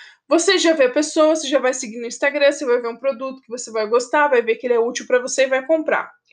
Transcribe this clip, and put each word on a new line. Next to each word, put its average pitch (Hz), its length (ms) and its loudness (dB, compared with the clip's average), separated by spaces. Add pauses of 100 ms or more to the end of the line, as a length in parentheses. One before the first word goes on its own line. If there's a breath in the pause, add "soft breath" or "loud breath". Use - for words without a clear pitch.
(280 loud breath)
Você 330 300 2
já 330 140 4
vê 285 140 4
a 247 40 2
pessoa, 311 460 2
você 311 100 -6
já 262 140 0
vai 254 120 0
seguir 240 280 -10
no 233 60 -8
Instagram, 285 440 0
você 302 160 -6
vai 240 140 2
ver 233 80 -8
um 233 80 -8
produto 262 440 -6
que - 80 -20
você 240 220 -12
vai 220 160 -4
gostar, 262 400 2
vai 254 160 2
ver 226 140 0
que 254 100 -10
ele 240 80 2
é 233 40 2
útil 240 280 -2
pra 247 140 2
você 262 240 -2
e - 20 2
vai 262 180 0
comprar. 302 480 -2 (200)